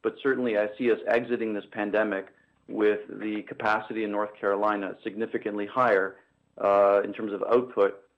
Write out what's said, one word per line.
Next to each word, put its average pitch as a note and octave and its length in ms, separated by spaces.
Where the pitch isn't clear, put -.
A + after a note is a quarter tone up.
but A2 200
certainly B2 340
I G#2+ 200
see A#2+ 140
us G#2 160
exiting A#2 460
this G2+ 180
pandemic G#2 560
with G#2+ 420
the G#2+ 340
capacity A2 600
in G#2 80
North G#2 280
Carolina G2+ 640
significantly G#2 640
higher, G2+ 500
uh, G2+ 460
in G2+ 80
terms G#2 220
of F#2+ 180
output A2+ 520